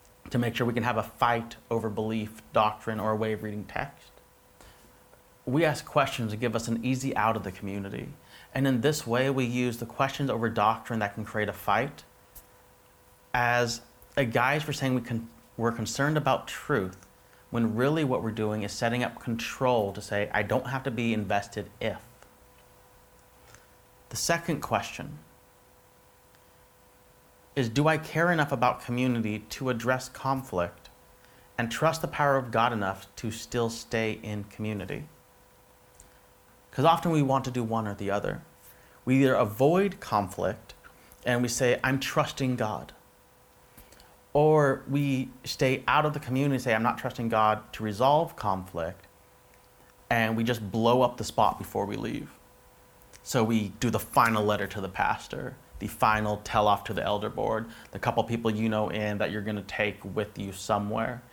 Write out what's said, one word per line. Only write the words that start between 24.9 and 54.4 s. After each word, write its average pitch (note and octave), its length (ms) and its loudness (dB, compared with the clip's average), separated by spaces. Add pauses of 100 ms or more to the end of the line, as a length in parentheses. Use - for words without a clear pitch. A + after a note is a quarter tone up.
is, B2 140 0
do C#3 180 4
I D#3 100 4
care D#3+ 340 0
enough D3+ 200 2
about B2+ 320 2
community A#2+ 560 0
to - 300 -6
address B2 400 -2
conflict B2+ 800 -4 (680)
and A#2 140 -2
trust D#3 300 0
the E3+ 80 -4
power C#3+ 260 2
of B2+ 160 -2
God A#2 220 4
enough G2 420 -4
to A2 160 -6
still A#2 380 -2
stay A2 520 -4
in G#2 220 -6
community? G#2+ 640 -6 (1600)
'Cause C3 140 0
often E3+ 260 4
we D#3 100 4
want C3 240 2
to B2+ 60 -4
do A#2+ 120 -2
one A2+ 240 -2
or G2+ 60 -4
the G2 180 -4
other. - 300 -2 (640)
We C3+ 200 4
either C3 120 6
avoid D3+ 640 2
conflict F#2+ 720 -2 (520)
and B2 160 2
we B2 80 0
say, B2 340 2
"I'm C3 160 2
trusting C3+ 560 0
God." G#2+ 380 -4 (1400)
Or D3 540 6
we C3+ 420 0 (140)
stay - 420 0
out D3 200 4
of D3+ 80 0
the C#3+ 80 -6
community C3+ 340 0
and A#2 80 -4
say, A#2+ 100 2
"I'm A2 100 2
not A#2 140 0
trusting A#2 300 -4
God G#2+ 460 2
to A2 100 -8
resolve C3+ 540 2
conflict," F#2 720 -4 (1000)
and A2+ 280 2
we A#2 80 0
just A2 260 -2
blow A#2 300 4
up B2 160 2
the G#2+ 80 -6
spot - 320 2
before G2+ 280 -4
we G#2 120 -6
leave. A#2 340 -8 (920)
So A#2+ 200 2
we A2 260 2 (120)
do A#2+ 80 2
the G#2+ 100 0
final A2+ 460 4